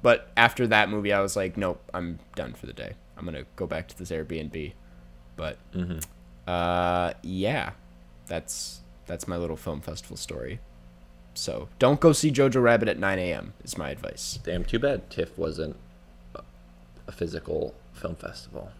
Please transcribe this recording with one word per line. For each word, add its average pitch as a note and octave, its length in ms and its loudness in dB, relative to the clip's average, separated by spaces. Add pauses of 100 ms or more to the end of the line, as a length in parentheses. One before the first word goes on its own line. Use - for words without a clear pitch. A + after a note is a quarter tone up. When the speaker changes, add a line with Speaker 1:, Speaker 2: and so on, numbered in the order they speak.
Speaker 1:
But A#2+ 340 6
after A#2 320 6
that G#2+ 200 6
movie, G2+ 240 0
I G2+ 80 6
was G2 160 0
like, F#2+ 200 -2
"Nope, F#2+ 240 -2 (140)
I'm E2+ 240 -4 (160)
done B1+ 200 -8
for - 120 -14
the A#1+ 60 -12
day. - 200 -12 (240)
I'm - 80 -14
gonna D2 200 -8 (120)
go F#2 100 -4
back D#2+ 220 -6
to - 100 -20
this F2 120 -10
Airbnb." D#2+ 640 -6 (640)
But, D#2+ 220 -8 (160)
Speaker 2:
Mm-hmm. F2 240 -4 (480)
Speaker 1:
uh, F2 680 2 (100)
yeah, F#2 480 -2 (560)
that's, - 540 -8 (260)
that's E2+ 220 -8
my F2+ 80 -4
little E2+ 200 -4
film D2 240 -6
festival - 360 -12
story. - 440 -10 (760)
So - 340 -6 (100)
don't C3+ 220 6
go E3 120 10
see D3+ 180 4
Jojo C3 320 6
Rabbit A#2 260 6
at - 100 0
nine F#2+ 200 0
A F2+ 140 0
M G1+ 220 -6 (100)
is - 140 -8
my C#2+ 120 -4
advice. - 540 -8
Speaker 2:
Damn, F2+ 200 -2
too A2+ 140 0
bad C3+ 320 0
tiff - 280 -6
wasn't D#2 380 -4 (580)
a, - 80 -12 (680)
a - 40 -14
physical D#2+ 600 -4 (200)
film E2+ 220 -8
festival. - 640 -14